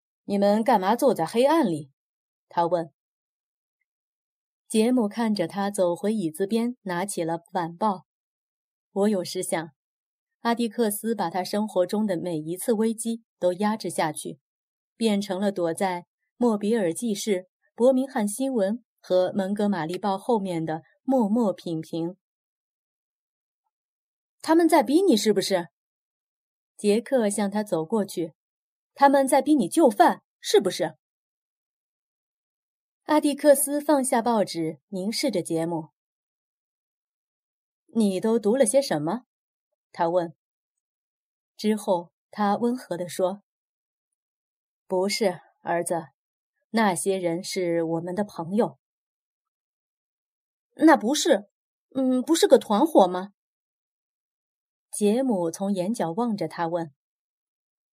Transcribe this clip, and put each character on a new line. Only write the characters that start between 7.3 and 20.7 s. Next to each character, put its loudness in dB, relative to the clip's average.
晚 -6
报。 -4
我 0
有 -2
时 -8
想， -6
阿 0
蒂 -2
克 -2
斯 -4
把 -4
他 -4
生 -4
活 0
中 -2
的 -2
每 -4
一 -8
次 -2
危 0
机 -8
都 0
压 -2
制 -8
下 -2
去， -12
变 0
成 -4
了 0
躲 -2
在 -4
莫 2
比 -2
尔 0
纪 -4
事、 -4
伯 4
明 0
翰 -2
新 -4
闻 -2
和 0
《蒙 -2
哥 0
马 -2
利 -6
报》 -2
后 0
面 -4
的 -6